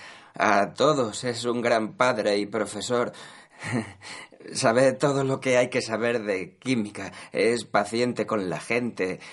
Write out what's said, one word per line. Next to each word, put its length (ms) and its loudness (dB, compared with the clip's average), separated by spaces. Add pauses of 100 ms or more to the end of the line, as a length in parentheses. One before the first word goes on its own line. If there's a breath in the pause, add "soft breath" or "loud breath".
(360 soft breath)
A 380 4
todos. 500 2
Es 220 -4
un 160 0
gran 320 2
padre 440 2
y 80 -2
profesor. 680 -2 (600 loud breath)
<laughs> 800 -10
Sabe 400 4
todo 300 2
lo 160 0
que 180 2
hay 120 4
que 120 0
saber 420 -2
de 340 -4
química. 540 -4 (200 loud breath)
Es 340 0
paciente 600 0
con 240 -2
la 100 -4
gente. 600 -4 (140)